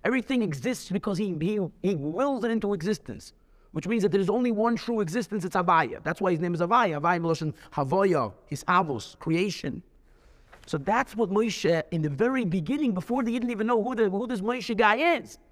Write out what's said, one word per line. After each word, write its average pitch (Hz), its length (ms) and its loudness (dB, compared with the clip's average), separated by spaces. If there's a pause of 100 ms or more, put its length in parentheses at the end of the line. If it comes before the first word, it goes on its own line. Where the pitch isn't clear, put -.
Everything 247 360 0
exists 156 480 -4
because 180 280 -2
he, 190 240 -2
he, 208 180 0 (220)
he 190 140 0
wills 202 500 -2
it 233 60 0
into 208 220 0
existence, 170 600 -6 (400)
which 156 140 -6
means 220 160 2
that 180 100 2
there's 196 160 4
only 247 220 2
one 220 260 0
true 226 240 -2
existence. 196 420 -4
It's 185 120 -4
Havaya. 170 460 2
That's 165 200 -4
why 185 100 2
his 165 80 0
name 175 140 0
is 170 80 0
Havaya. 175 400 2
Havaya 170 180 2
Miloshin 160 340 0 (200)
Havaya, 151 580 2 (140)
his - 180 -8
Avos, 147 560 0
creation. 175 640 -2 (840)
So - 120 -4
that's 208 380 0
what 214 140 0
Moshe, 185 640 2
in 165 100 -2
the 151 80 0
very 233 360 2
beginning, 196 480 0
before 240 300 -2
they 226 80 0
didn't 240 200 -2
even 220 160 -2
know 233 160 2
who 254 120 -4
the, 214 140 2
who 202 180 -4
this 226 120 -4
Moshe 220 380 -2
guy 247 400 4
is - 220 -12 (120)